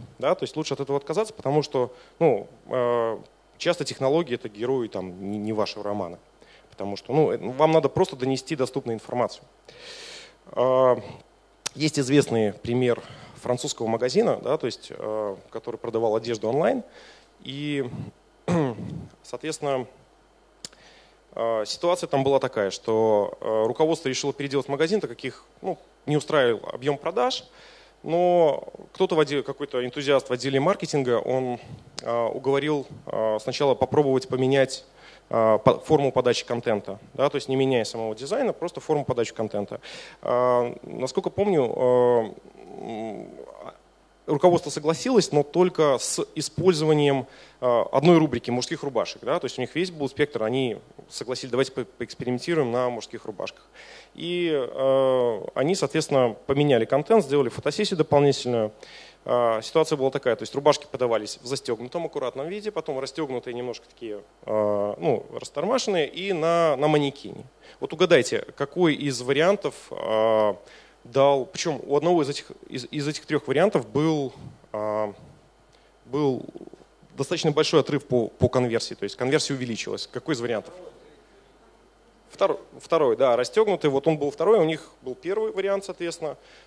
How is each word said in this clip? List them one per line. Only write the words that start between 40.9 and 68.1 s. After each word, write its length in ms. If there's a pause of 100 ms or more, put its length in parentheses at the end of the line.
помню, 460
э, 560 (460)
м, 500 (960)
руководство 440
согласилось, 600
но 100
только 560
с 260 (100)
использованием, 920 (340)
э, 320
одной 260
рубрики 320
мужских 320
рубашек. 400
Да? 160
То 80
есть 100
у 60
них 120
весь 160
был 180
спектр, 340
они 360 (300)
согласились: 420
"Давайте 220
по-, 120
поэкспериментируем 880
на 200
мужских 340
рубашках". 420 (480)
И, 380
э, 880 (140)
они, 200
соответственно, 640 (100)
поменяли 380
контент, 400
сделали 240
фотосессию 480
дополнительную. 760 (520)
Э, 380
ситуация 340
была 140
такая, 260
то 60
есть 120
рубашки 360
подавались 500
в 60
застегнутом 580
аккуратном 440
виде, 220
потом 280
расстегнутые 560
немножко 320
такие, 360 (220)
э, 540
ну, 340
растормашенные 760
и 240
на, 440
на 120
манекене. 560 (360)
Вот 120
угадайте, 520 (120)